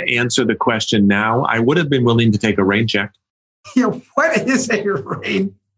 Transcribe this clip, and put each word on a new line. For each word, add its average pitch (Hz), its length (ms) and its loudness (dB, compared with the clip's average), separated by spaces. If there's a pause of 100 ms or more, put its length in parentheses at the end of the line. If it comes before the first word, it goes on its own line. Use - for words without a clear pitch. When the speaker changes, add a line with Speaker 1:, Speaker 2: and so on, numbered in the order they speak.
(100)
Speaker 1:
answer 123 340 0
the 110 120 0
question 110 500 0
now, 107 380 2
I 113 160 0
would 131 160 2
have 165 140 0
been 131 140 2
willing 117 280 4
to 104 60 0
take 104 200 0
a 98 60 0
rain 107 240 0
check. 101 240 -4 (640)
Speaker 2:
Yeah, 247 160 2 (220)
what - 220 0 (120)
is 262 220 0
a 208 120 -2
rain 98 720 -4 (240)